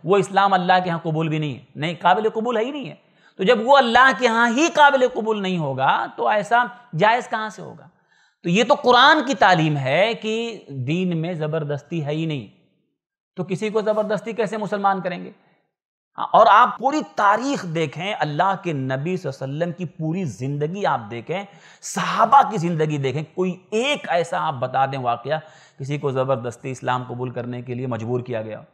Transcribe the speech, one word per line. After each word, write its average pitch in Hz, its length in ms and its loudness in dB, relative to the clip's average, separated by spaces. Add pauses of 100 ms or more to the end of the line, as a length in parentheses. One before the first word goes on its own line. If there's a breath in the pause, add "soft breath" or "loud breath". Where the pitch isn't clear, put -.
वो 196 120 4
इस्लाम 190 360 2
अल्लाह 185 260 4
के 180 100 -2
यहाँ 165 160 -4
कबूल 160 240 -2
भी 156 100 0
नहीं 147 160 -4
है, - 120 -20 (100)
नहीं, 156 180 -4
काबिल 185 340 2
कबूल 220 280 -2
है 220 60 0
ही 262 80 -4
नहीं 285 140 -10
है। 147 120 -14 (420 soft breath)
तो 196 40 -2
जब 220 220 4
वो 277 120 8
अल्लाह 247 360 6
के 240 120 -2
यहाँ 233 260 4
ही 302 180 2
काबिल 277 380 6
कबूल 220 340 -2
नहीं 185 160 -2
होगा, 147 500 0
तो 233 240 -2
ऐसा 226 640 -2
जायज़ 220 340 2
कहाँ 220 200 -6
से 185 120 -16
होगा? 127 280 -18 (560)
तो 175 40 -2
ये 208 140 4
तो 247 120 4
कुरान 262 500 6
की 269 100 -2
तालीम 160 420 4
है 160 380 2
कि 226 560 -6
दीन 160 460 -2
में 165 180 -4
ज़बरदस्ती 156 640 -6
है 147 140 -4
ही 160 120 -4
नहीं, 135 240 -6 (880)
तो 180 60 -6
किसी 196 280 -4
को 220 100 0
ज़बरदस्ती 214 520 -2
कैसे 214 240 -4
मुसलमान 196 440 -2
करेंगे? - 320 -10 (840)
हाँ, - 80 -4
और 208 220 6
आप 214 320 6
पूरी 277 220 0 (160)
तारीख 220 480 0
देखें, 165 480 -4
अल्लाह 156 420 -2
के 180 180 -6
नबी 139 440 -4
सल्लल्लाहु 135 280 -8
अलैहि 143 160 -6
वसल्लम 170 100 -2
की 180 140 -8
पूरी 160 400 -6
ज़िंदगी 143 580 -6
आप 147 160 -2
देखें, 117 460 -10 (360 loud breath)
सहाबा 208 640 2
की 214 140 -2
ज़िंदगी 156 400 -2
देखें, 139 280 -4
कोई 185 240 -4 (240)
एक 262 360 -2
ऐसा 170 300 -2
आप 160 140 -4
बता 131 320 0
दें 135 120 -6
वाक़या, 127 400 -4 (400 loud breath)
किसी 143 220 -6
को 143 120 -2
ज़बरदस्ती 131 600 -4
इस्लाम 127 340 -4
कबूल 123 260 -8
करने 123 300 -10
के 123 140 -10
लिए 127 120 -8
मजबूर 117 340 -4
किया 113 200 -6
गया। 107 220 -12 (100)